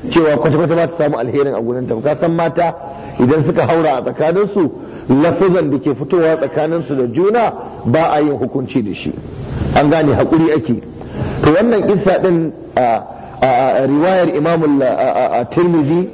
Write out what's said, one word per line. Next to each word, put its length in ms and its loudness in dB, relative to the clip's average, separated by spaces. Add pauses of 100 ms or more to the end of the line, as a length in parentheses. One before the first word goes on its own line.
(100)
cewa 260 2
kwata-kwata 380 0
ba 140 0
ta 60 -10 (100)
samu 140 0
alherin 360 -2
a 60 -4
gurinta 340 -4
ba. 200 -2
Ka 60 -8
san 140 0
mata 400 0 (440)
idan 260 4
suka 220 0
haura 320 2
a 40 -6
tsakaninsu, 680 0 (520)
lafazan 480 2
da 80 0
ke 160 -2
fitowa 420 2
tsakaninsu 580 -2
da 120 0
juna 460 2 (320)
ba 280 2
a 80 2
yin 180 0
hukunci 440 -2
da 120 -4
shi. 180 -8 (640)
An 160 2
gane 240 2
haƙuri 380 2
ake. 280 -2 (640)
To 100 4
wannan 340 2
kissa 340 2
din 320 0 (240)
a, 260 2 (380)
a, 60 4 (360)
a 40 0
riwayar 480 2
Imam 280 0
al-, 200 2
a, 120 2
a, 460 0
a 60 -2
Tirmidhi 680 2